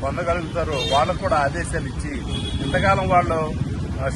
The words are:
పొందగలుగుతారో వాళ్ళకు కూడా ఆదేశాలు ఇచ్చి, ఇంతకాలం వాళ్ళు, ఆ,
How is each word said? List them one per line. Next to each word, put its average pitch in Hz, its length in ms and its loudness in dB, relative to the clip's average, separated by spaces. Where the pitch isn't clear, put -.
పొందగలుగుతారో 160 760 -2
వాళ్ళకు 160 300 2
కూడా 165 220 2
ఆదేశాలు 151 460 -2
ఇచ్చి, 151 220 -4
ఇంతకాలం 190 500 2
వాళ్ళు, 165 260 4
ఆ, 135 140 0